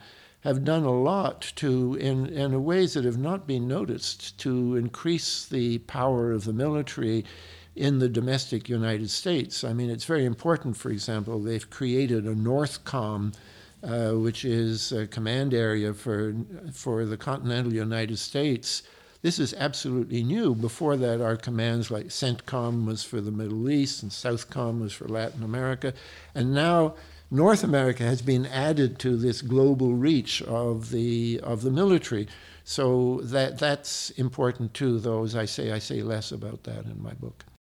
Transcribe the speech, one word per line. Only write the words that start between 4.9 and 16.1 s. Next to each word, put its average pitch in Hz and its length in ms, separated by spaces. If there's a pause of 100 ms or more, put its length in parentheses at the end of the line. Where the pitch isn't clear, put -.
the 120 340
power 123 520
of 107 140
the 110 80
military 127 720 (540)
in 143 220
the 127 100
domestic 120 580
United 113 420
States. - 540
I 120 100
mean, 120 160
it's 113 160
very 156 200
important, 127 520
for 127 120
example, 110 500
they've 110 300
created 123 560
a 110 100
northcom, 110 1000 (500)
uh, 117 280
which 113 320
is 113 480
a 110 160
command 123 460
area 107 400
for, 107 400 (400)